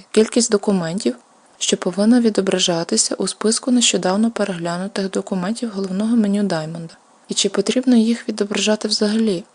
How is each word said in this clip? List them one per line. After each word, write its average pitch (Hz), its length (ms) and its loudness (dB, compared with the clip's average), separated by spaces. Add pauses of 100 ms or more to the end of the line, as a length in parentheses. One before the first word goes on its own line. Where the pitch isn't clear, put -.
(120)
кількість 226 400 2
документів, 196 640 0 (420)
що - 200 -2
повинна 208 420 2
відображатися 190 960 0
у 196 120 -2
списку - 440 -2
нещодавно 214 600 2
переглянутих 190 800 -4
документів 202 640 -4
головного 196 400 -2
меню 208 280 2
Diamond, 165 460 -4 (380)
і 196 60 -6
чи - 160 0
потрібно 247 460 2
їх 233 340 2
відображати 214 580 -2
взагалі. 208 560 0 (120)